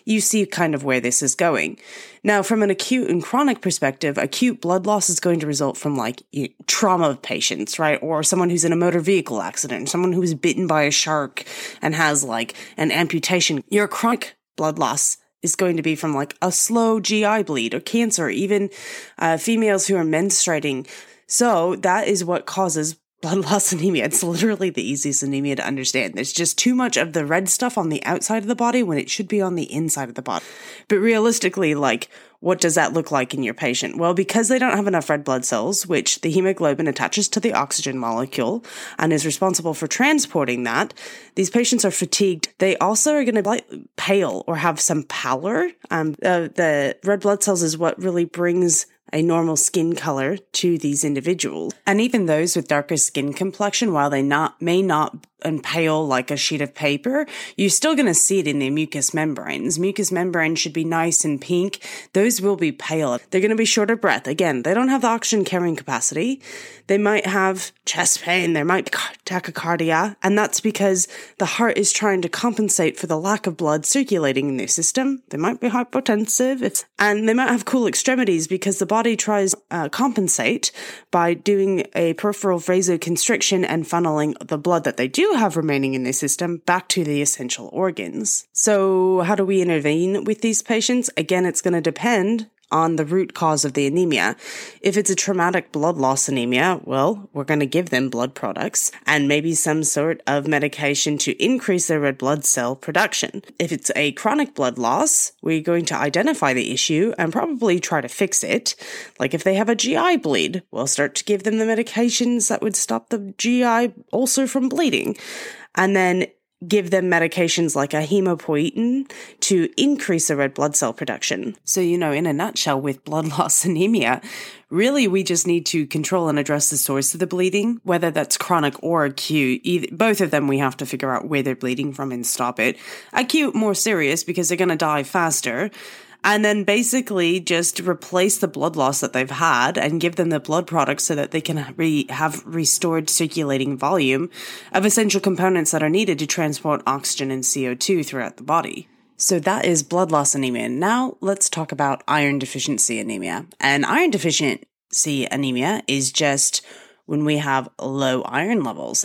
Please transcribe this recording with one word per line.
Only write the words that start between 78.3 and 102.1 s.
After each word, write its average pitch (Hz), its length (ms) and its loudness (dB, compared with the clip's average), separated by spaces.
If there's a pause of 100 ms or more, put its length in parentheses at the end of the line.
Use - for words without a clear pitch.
because 190 340 -2
the 196 60 0
body 226 300 2
tries, 202 400 0 (160)
uh, 165 160 -4
compensate 214 880 0 (380)
by 170 220 4
doing 196 640 2
a 170 200 2
peripheral 196 440 0
vasoconstriction 180 1080 2
and 165 200 -2
funneling 156 500 0 (100)
the 156 120 -4
blood 165 260 2
that - 140 -2
they 127 100 0
do 311 220 2
have 220 260 2
remaining 139 380 0
in 131 80 -2
their 123 100 -2
system 170 540 -2
back 180 220 0
to 175 160 -2
the 147 180 0
essential 123 500 -4
organs. 175 800 -4
So 190 680 4
how 185 140 2
do 196 100 2
we 190 160 2
intervene 170 640 2
with 214 180 -2
these 226 220 0
patients? 233 540 0
Again, 180 280 2
it's - 160 -2
gonna 175 200 0
depend 214 680 0 (220)
on 160 260 2
the 156 80 0
root 175 280 -2
cause 156 320 0
of 135 80 -2
the 143 140 2
anemia. 143 480 2 (440)
If 190 160 2
it's 208 140 2
a 190 60 2
traumatic 175 560 0
blood 160 260 0
loss 135 320 0
anemia, 131 540 2
well, 135 500 0
we're 143 100 -6
gonna 147 220 2
give 160 240 -2
them 131 220 0
blood 123 240 -4
products - 560 -4 (160)
and 147 200 4
maybe 151 280 2
some 156 280 0
sort 156 440 -2
of 143 200 0
medication 147 720 0
to 143 140 -2 (120)
increase 208 440 0
their 160 120 2
red 139 200 0